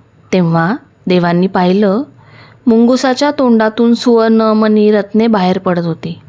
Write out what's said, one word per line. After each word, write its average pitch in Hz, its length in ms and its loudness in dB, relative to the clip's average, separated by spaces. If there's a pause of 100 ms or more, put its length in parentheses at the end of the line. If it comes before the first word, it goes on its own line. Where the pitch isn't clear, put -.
(340)
तेव्हा 170 420 0 (320)
देवांनी 175 400 0
पाहिलं, 190 560 0 (640)
मुंगुसाच्या 254 640 0
तोंडातून 233 640 0
सुवर्ण, 226 480 2
मणी, 214 500 2
रत्ने 214 360 0
बाहेर 190 320 0
पडत 175 260 -4
होती. 165 440 -8